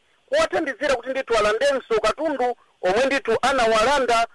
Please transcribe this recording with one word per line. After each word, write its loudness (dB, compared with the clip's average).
kuwathandizira -2
kuti -6
ndithu -2
alandenso 0
katundu -2
omwe 2
ndithu 0
anawalanda 2